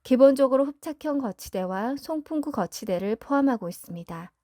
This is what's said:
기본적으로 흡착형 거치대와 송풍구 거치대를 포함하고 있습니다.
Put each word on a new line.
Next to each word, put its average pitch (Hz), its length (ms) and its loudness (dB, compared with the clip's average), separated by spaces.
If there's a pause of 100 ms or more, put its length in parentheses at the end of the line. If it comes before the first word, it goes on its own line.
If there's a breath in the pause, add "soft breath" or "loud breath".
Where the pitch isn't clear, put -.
기본적으로 269 640 6
흡착형 294 540 -6
거치대와 196 760 -6
송풍구 311 520 -6
거치대를 196 680 -4
포함하고 277 520 0
있습니다. 170 640 -14 (120)